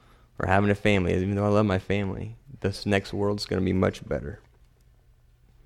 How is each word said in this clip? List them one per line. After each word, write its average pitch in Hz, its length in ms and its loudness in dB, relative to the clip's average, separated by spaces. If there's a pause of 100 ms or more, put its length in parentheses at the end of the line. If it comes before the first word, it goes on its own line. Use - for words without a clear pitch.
(380)
or - 80 -2
having 101 240 4
a 101 40 2
family, 95 400 2
even 92 200 0
though 101 120 0
I - 20 2
love 104 180 4
my 95 140 0
family, 101 560 -4 (240)
this 98 260 -4
next 98 260 2
world's 101 340 -2
gonna 92 160 -2
be 92 100 2
much 95 360 0
better. - 320 -6 (1300)